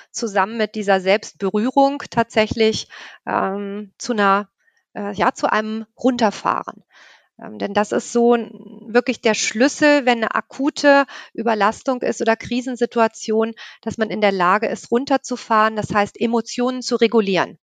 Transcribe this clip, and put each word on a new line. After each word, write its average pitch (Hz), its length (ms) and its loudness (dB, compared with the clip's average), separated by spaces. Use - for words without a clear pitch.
zusammen 208 480 -2
mit 214 160 -2
dieser 196 260 2
Selbstberührung 214 1080 0
tatsächlich, 220 800 0
ähm, 196 680 -4
zu - 160 -8
einer, 202 380 2
äh, 202 200 -8
ja, 220 180 2
zu - 180 -4
einem 214 360 -2
Runterfahren. - 840 -2
Ähm, - 160 -14
denn 196 160 -6
das 208 180 0
ist 233 200 -4
so 240 220 4
n-, - 540 -8
wirklich 240 340 0
der 220 120 4
Schlüssel, 285 680 2
wenn 240 140 2
eine 226 160 -2
akute 277 720 2
Überlastung 226 720 0
ist - 180 -2
oder 226 160 2
Krisensituation, 233 1160 -2
dass - 180 -10
man 220 120 -2
in 214 100 -6
der 202 120 4
Lage 190 340 2
ist, - 240 -8
runterzufahren, 233 880 0
das 208 180 -4
heißt, 202 260 0
Emotionen 240 600 -2
zu 240 140 -2
regulieren. 208 640 2